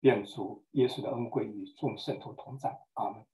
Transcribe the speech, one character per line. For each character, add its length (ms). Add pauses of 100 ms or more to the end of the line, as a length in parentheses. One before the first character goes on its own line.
愿 240
主 460
耶 140
稣 160
的 100
恩 180
惠 160
与 200 (120)
众 200
圣 220
徒 140
同 240
在。 200 (160)
阿 160
门。 240